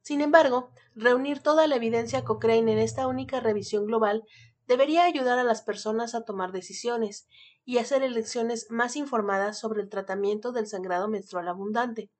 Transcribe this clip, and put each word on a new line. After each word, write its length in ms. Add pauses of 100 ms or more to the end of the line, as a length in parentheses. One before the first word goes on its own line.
Sin 180
embargo, 520 (220)
reunir 460
toda 260
la 120
evidencia 480
Cochrane 480
en 40
esta 300
única 320
revisión 460
global 400 (420)
debería 380
ayudar 340
a 60
las 160
personas 520
a 120
tomar 260
decisiones 760 (360)
y 140
hacer 260
elecciones 680
más 280
informadas 600
sobre 240
el 80
tratamiento 640
del 160
sangrado 400
menstrual 400
abundante. 720